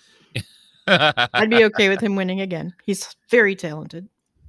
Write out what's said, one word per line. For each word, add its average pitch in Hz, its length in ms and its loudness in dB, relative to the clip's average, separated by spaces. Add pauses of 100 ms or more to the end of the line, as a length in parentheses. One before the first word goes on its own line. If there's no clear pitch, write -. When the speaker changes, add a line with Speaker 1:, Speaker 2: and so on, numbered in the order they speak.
(360)
Speaker 1:
<laughs> - 520 -14
Speaker 2:
I'd 151 600 2
be 226 160 4
okay 208 240 2
with 196 120 -2
him 214 140 -2
winning 190 260 -4
again. 170 320 -8 (120)
He's - 300 -6 (140)
very 208 260 4
talented. 165 520 -12 (420)